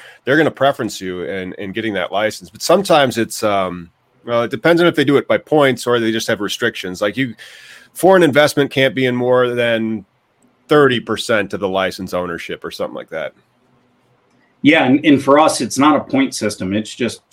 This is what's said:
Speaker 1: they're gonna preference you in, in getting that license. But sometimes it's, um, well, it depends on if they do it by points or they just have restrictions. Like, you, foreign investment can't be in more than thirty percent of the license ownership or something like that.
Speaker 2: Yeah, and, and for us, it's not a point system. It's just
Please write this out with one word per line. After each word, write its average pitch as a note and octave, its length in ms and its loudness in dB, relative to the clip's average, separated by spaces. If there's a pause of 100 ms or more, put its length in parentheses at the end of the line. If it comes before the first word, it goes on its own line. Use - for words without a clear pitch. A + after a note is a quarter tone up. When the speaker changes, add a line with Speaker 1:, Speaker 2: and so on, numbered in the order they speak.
(260)
Speaker 1:
they're C3 100 2
gonna D3+ 160 2
preference C3 480 -2
you F2+ 220 -8
in, F#2 320 -8
in G2 180 -12
getting A2 220 -6
that F#2 180 -4
license. G2+ 380 -4
But - 120 -20
sometimes D#3+ 560 2
it's, A2 260 -4
um, F#2 460 -2 (360)
well, A#2+ 180 0
it G#2 80 -6
depends E3 300 2
on F3 80 4
if E3 60 -2
they D3 100 2
do C#3 100 2
it C3 100 2
by A2 120 2
points C3+ 500 0
or A#2+ 140 2
they A2+ 100 0
just A2 160 -4
have G#2+ 140 -4
restrictions. G2 600 -6
Like, G#2 140 -2
you, B2 180 -6 (600)
foreign F#3 300 6
investment C#3+ 460 2
can't C3 240 0
be C3 120 -2
in B2 100 0
more B2 400 2
than A2 500 -2 (600)
thirty C#3 320 2
percent G#2 540 -4
of G2 80 -8
the G2 80 -2
license F#2 440 -4
ownership F2 520 -8
or E2+ 60 -8
something - 240 -8
like B1 160 -12
that. D#2+ 220 -8 (1300)
Speaker 2:
Yeah, D3+ 200 4
and, C3+ 220 4
and C#3+ 180 4
for C#3 160 6
us, D#3 220 2
it's A#2+ 160 -4
not D3 180 4
a A2 80 -2
point C3 320 -2
system. G2+ 380 -4
It's G#2+ 200 -4
just - 280 -6 (120)